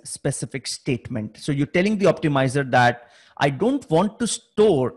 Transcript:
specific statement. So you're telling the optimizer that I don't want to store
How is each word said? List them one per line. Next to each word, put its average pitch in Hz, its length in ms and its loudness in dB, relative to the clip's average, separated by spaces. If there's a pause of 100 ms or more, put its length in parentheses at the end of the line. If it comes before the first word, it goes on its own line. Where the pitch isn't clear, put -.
specific - 640 -8
statement. 120 720 -6
So - 140 -6
you're 139 160 -2
telling 196 300 0
the 190 80 0
optimizer 139 640 0
that 120 380 2 (340)
I 143 80 2
don't 226 400 -2
want 180 300 0
to 233 80 -2
store 160 680 0